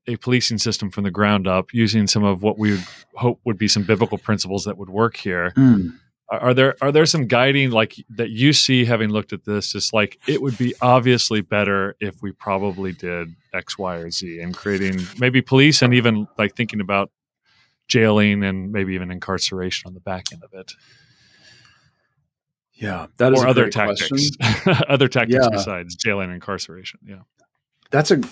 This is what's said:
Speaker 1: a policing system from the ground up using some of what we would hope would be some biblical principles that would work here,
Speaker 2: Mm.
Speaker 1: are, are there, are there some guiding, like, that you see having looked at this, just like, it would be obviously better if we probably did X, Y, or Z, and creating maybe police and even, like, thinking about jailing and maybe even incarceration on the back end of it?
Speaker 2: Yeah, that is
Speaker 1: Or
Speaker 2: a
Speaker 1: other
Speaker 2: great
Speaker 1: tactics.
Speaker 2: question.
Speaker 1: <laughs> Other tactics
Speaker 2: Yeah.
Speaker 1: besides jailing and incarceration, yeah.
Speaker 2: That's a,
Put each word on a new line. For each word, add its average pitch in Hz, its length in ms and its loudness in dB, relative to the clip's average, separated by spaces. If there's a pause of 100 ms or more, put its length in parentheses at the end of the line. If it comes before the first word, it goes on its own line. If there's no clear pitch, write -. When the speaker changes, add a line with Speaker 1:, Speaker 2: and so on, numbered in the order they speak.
Speaker 1:
a 120 80 -4
policing 120 420 0
system 104 320 -4
from 101 140 -6
the 101 80 -2
ground 101 360 2
up 92 260 0
using 110 340 2
some 104 160 0
of 98 180 2
what 104 160 0
we 107 140 2
would 92 120 -2 (320)
hope - 300 0
would 113 120 -2
be 110 100 0
some 104 160 0
biblical 104 340 2
principles 95 460 -4
that 101 140 -8
would 95 120 -16
work 110 260 0
here, 90 400 -4
Speaker 2:
Mm. 110 380 4 (360)
Speaker 1:
are, 107 100 -4
are 127 140 2
there, 131 280 2
are 139 100 0
there 156 140 6
some 143 220 0
guiding, 131 440 2
like, 110 240 0 (140)
that 113 200 -6
you 117 240 2
see 127 320 2
having 110 240 0
looked 107 240 -2
at 98 120 -12
this, 104 280 -4
just 101 200 -6
like, 104 240 0 (100)
it 143 140 0
would 131 160 -4
be 123 240 -2
obviously 123 600 2
better 98 580 -2
if 101 220 -10
we 101 100 -10
probably 95 640 -6
did 87 400 -8 (200)
X, - 240 -8
Y, 92 200 -6
or 85 120 -10
Z, 85 300 -10
and 87 160 -8
creating 95 420 -2 (220)
maybe 127 220 2
police 139 400 4
and 123 120 4
even, 113 340 2 (100)
like, 104 180 -2
thinking 107 260 -4
about 98 300 -2 (760)
jailing 104 560 4
and 95 280 -4
maybe 98 220 -4
even 90 180 -6
incarceration 92 760 -6
on 90 60 -18
the 90 80 -20
back 92 320 -8
end 85 100 -20
of - 100 -20
it? 95 200 -20 (2000)
Speaker 2:
Yeah, 90 340 -8 (100)
that 127 160 4
is 131 80 4
Speaker 1:
Or 123 60 2
Speaker 2:
a - 20 2
Speaker 1:
other 127 140 2
Speaker 2:
great 104 100 -2
Speaker 1:
tactics. 104 360 -2
Speaker 2:
question. 139 760 0
Speaker 1:
<laughs> - 40 -16
Other 135 200 2
tactics 120 340 0
Speaker 2:
Yeah. 120 80 4
Speaker 1:
besides 95 440 -6
jailing 101 300 -2
and 90 100 -8
incarceration, 90 720 -12
yeah. 98 140 -20 (720)
Speaker 2:
That's 147 200 2
a, 156 120 4 (100)